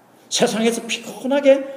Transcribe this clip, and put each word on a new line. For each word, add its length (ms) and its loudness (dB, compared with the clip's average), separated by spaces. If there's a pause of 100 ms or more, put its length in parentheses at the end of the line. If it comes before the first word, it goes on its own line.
(280)
세상에서 580 0
피곤하게 800 0 (120)